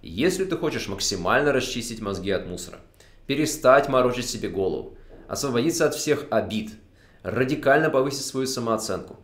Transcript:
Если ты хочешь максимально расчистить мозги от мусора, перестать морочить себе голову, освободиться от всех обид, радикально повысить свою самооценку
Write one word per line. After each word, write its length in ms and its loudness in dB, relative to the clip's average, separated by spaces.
Если 440 0
ты 120 -4
хочешь 300 -4
максимально 640 0
расчистить 480 -2
мозги 300 -4
от 160 0
мусора, 320 -12
перестать 600 4
морочить 400 2
себе 200 -4
голову, 480 -2
освободиться 580 0
от 120 2
всех 340 0
обид, 400 -2
радикально 680 2
повысить 360 0
свою 200 -2
самооценку 760 -4